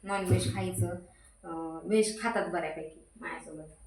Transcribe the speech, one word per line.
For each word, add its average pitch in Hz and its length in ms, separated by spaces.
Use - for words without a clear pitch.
नॉनव्हेज 185 520
खायचं. 180 360
अं, 165 400
व्हेज 214 380
खातात 220 260
बऱ्यापैकी 156 560
माझ्यासोबत. - 480